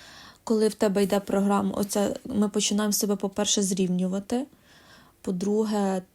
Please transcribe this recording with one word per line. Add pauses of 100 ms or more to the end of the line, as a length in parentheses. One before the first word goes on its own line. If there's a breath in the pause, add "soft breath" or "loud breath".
(440 loud breath)
Коли
в
тебе
йде
програма,
оце
ми
починаємо
себе,
по-перше,
зрівнювати. (760 soft breath)
По-друге, (120)